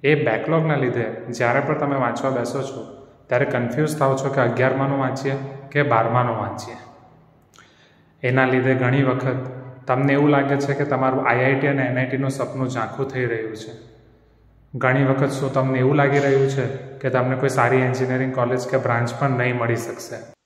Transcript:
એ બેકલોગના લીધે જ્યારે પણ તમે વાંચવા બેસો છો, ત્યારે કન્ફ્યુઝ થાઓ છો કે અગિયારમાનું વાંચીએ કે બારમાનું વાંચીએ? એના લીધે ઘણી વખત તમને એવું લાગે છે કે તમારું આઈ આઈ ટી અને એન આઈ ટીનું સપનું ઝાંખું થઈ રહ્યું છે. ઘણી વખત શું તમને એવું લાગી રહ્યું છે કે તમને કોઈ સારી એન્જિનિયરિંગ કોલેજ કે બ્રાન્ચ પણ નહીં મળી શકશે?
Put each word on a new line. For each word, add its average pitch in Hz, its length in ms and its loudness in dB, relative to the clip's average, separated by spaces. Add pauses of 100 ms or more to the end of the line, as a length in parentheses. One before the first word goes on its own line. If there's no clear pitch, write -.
એ 139 220 2
બેકલોગના 156 500 2
લીધે 120 500 -2
જ્યારે 123 340 0
પણ 143 200 -2
તમે 143 160 0
વાંચવા 127 340 0
બેસો 127 340 -4
છો, - 440 -12 (200)
ત્યારે 127 180 2
કન્ફ્યુઝ 135 520 -2
થાઓ 135 200 2
છો 135 120 -2
કે 131 120 0
અગિયારમાનું 131 580 2
વાંચીએ 131 340 -2 (380)
કે 147 120 2
બારમાનું 117 540 2
વાંચીએ? 104 380 -8 (1500)
એના 127 220 4
લીધે 127 300 4
ઘણી 131 280 2
વખત 131 320 0 (520)
તમને 139 260 2
એવું 143 160 4
લાગે 139 280 4
છે 139 160 0
કે 139 120 -2
તમારું 131 420 0
આઈ 120 160 2
આઈ 135 160 4
ટી 143 80 0
અને 139 160 0
એન 123 140 -2
આઈ 127 120 -2
ટીનું 135 200 -2
સપનું 127 380 -4
ઝાંખું 120 400 -4
થઈ 127 180 -4
રહ્યું 110 300 -4
છે. - 160 -14 (1040)
ઘણી 131 280 2
વખત 135 260 2
શું 139 240 -4
તમને 131 260 0
એવું 135 160 4
લાગી 143 240 4
રહ્યું 139 300 4
છે - 480 -6
કે 131 120 -4
તમને 131 260 0
કોઈ 135 140 0
સારી 127 280 4
એન્જિનિયરિંગ 127 580 0
કોલેજ 127 360 -2
કે 135 60 0
બ્રાન્ચ 120 320 0 (100)
પણ 139 100 0
નહીં 123 280 0
મળી 117 180 0
શકશે? 113 400 -10 (300)